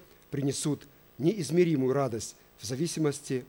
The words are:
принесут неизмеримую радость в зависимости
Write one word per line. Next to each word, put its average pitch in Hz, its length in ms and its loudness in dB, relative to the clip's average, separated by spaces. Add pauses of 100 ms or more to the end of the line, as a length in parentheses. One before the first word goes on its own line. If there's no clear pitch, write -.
(300)
принесут 139 560 -2 (320)
неизмеримую 156 760 2
радость 127 440 -2 (220)
в - 60 -14
зависимости 139 840 -2